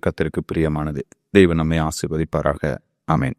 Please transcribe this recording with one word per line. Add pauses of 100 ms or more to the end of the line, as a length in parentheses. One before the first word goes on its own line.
கர்த்தருக்கு (100)
பிரியமானது. (300)
தேவன்
நம்மை
ஆசீர்வதிப்பாராக. (360)
ஆமென்.